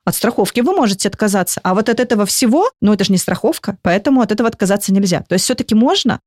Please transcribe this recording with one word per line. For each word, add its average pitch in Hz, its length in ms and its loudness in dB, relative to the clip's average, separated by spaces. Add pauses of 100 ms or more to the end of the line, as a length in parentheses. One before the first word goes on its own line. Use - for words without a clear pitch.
от - 100 -2
страховки 233 460 -2
вы 330 140 0
можете 208 340 0
отказаться, 196 540 -2
а 185 120 0
вот 214 140 0
от 233 100 0
этого 233 280 0
всего, 285 440 0 (120)
ну, 208 100 4
это 190 120 0
же 196 80 0
не 185 60 2
страховка, - 640 -4
поэтому 226 380 2
от 214 120 0
этого 226 160 0
отказаться 202 440 0
нельзя". 190 360 0
То 175 60 0
есть 190 100 0
все-таки 247 300 -2
можно? 262 520 2